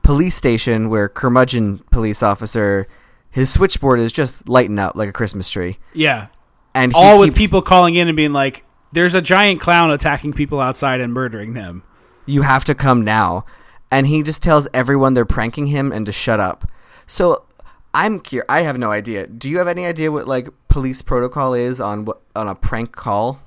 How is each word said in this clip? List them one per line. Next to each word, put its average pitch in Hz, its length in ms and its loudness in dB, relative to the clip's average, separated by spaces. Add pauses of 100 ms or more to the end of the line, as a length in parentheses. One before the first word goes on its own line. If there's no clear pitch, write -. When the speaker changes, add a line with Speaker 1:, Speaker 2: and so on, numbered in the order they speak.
Speaker 1:
police 151 320 2
station 113 540 0
where 104 220 -2
curmudgeon 123 800 0
police 110 320 0
officer, 101 680 -2 (420)
his 131 220 -2
switchboard 135 480 2
is 113 100 0
just - 380 -6
lighting 110 300 2
up 98 180 -2
like 104 140 -4
a - 20 -18
Christmas 101 380 -6
tree. 92 280 -6 (140)
Speaker 2:
Yeah. 139 360 -2 (460)
Speaker 1:
And 127 180 2
he 165 60 4
Speaker 2:
All 202 200 10
with 190 160 6
Speaker 1:
keeps - 40 4
Speaker 2:
people 196 240 2
calling 175 320 4
in 175 140 2
and 156 80 -2
being 151 160 0
like, 139 320 -2 (280)
"There's 175 200 2
a 185 80 2
giant 190 400 2
clown 170 300 4
attacking 143 420 -2
people 147 280 -4
outside 131 420 -2
and 120 100 -6
murdering 113 400 -8
them. 92 300 -12 (420)
Speaker 1:
You 139 180 0
have 135 220 2
to 147 100 0
come 123 300 2
now." 98 400 0 (460)
And 135 160 2
he 151 160 0
just 151 200 -6
tells 151 300 2
everyone 135 400 2
they're 123 140 2
pranking 117 400 -2
him 139 260 -2
and 107 140 -6
to 104 60 -8
shut 110 280 -2
up. - 260 -4 (400)
So - 360 0 (500)
I'm 196 280 -2
cur-, - 280 -8
I 151 140 2
have 139 160 -4
no 113 120 -2
idea. 104 360 -6
Do 117 240 -10
you 170 80 -2
have 175 100 0
any 175 160 -6
idea 160 280 -4
what, 147 160 -6
like, 127 200 -4 (200)
police 131 340 0
protocol 127 520 -4
is 123 260 -4
on 104 260 -6
what, - 140 -10 (160)
on 107 120 -6
a 95 60 -8
prank 117 380 -4
call? 117 540 -4